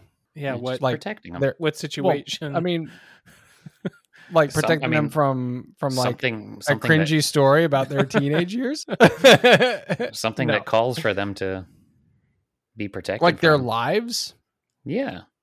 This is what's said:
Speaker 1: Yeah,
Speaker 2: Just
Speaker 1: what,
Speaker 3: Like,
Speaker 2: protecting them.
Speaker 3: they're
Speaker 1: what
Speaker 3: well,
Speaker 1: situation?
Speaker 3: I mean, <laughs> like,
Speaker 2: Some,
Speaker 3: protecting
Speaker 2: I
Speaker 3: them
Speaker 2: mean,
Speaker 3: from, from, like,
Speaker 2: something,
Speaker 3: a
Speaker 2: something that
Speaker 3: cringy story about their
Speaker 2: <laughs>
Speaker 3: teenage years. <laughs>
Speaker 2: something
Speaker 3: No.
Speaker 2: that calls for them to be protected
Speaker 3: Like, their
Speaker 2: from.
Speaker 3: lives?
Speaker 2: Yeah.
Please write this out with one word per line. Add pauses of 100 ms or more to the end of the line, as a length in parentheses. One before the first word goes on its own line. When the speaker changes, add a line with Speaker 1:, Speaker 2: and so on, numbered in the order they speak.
(360)
Speaker 1:
Yeah,
Speaker 2:
Just
Speaker 1:
what,
Speaker 3:
Like,
Speaker 2:
protecting
them.
Speaker 3:
they're
Speaker 1:
what
Speaker 3:
well,
Speaker 1:
situation?
Speaker 3:
I
mean, (720)
<laughs>
like,
Speaker 2:
Some,
Speaker 3:
protecting
Speaker 2:
I
Speaker 3:
them
Speaker 2:
mean,
Speaker 3:
from,
from,
like,
Speaker 2:
something,
Speaker 3:
a
Speaker 2:
something
that
Speaker 3:
cringy
story
about
their
Speaker 2:
<laughs>
Speaker 3:
teenage
years. (640)
<laughs>
Speaker 2:
something
Speaker 3:
No.
Speaker 2:
that
calls
for
them
to (1120)
be
protected
Speaker 3:
Like,
their
Speaker 2:
from.
Speaker 3:
lives? (500)
Speaker 2:
Yeah. (220)